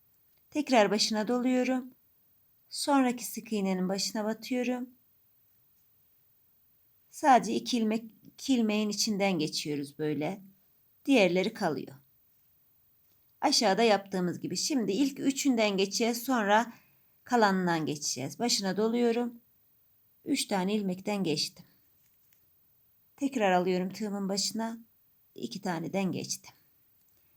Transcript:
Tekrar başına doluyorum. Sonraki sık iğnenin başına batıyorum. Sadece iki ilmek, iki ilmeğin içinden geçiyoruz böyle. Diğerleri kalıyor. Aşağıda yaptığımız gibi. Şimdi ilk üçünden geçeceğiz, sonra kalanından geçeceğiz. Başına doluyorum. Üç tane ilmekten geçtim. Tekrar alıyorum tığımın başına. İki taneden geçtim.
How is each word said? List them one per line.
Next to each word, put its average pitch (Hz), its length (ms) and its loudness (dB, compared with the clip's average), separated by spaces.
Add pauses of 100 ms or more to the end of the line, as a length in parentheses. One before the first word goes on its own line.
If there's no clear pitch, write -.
(500)
Tekrar 254 420 4
başına 214 360 0
doluyorum. 254 680 0 (800)
Sonraki 254 540 2
sık - 280 -10
iğnenin 190 360 0
başına 202 360 -4
batıyorum. 247 640 -4 (2250)
Sadece 233 420 4
iki 233 240 -2
ilmek, 220 260 0 (300)
iki - 200 -2
ilmeğin 214 360 2
içinden 196 500 0
geçiyoruz 147 600 -6
böyle. 151 420 -4 (640)
Diğerleri 196 480 4
kalıyor. 160 420 -4 (1500)
Aşağıda 202 420 2
yaptığımız 196 560 0
gibi. 180 180 -8
Şimdi 214 340 -2
ilk 262 280 0
üçünden 233 580 0
geçeceğiz, 220 460 0
sonra 226 500 2 (500)
kalanından 190 640 2
geçeceğiz. 143 540 -6
Başına 202 380 -2
doluyorum. 233 640 0 (840)
Üç - 200 -2
tane 196 280 0
ilmekten 196 500 -2
geçtim. - 420 -4 (1500)
Tekrar 233 360 2
alıyorum 180 380 2
tığımın 202 400 -6
başına. 226 480 -4 (580)
İki - 260 -10
taneden 180 500 -2
geçtim. - 420 -8 (840)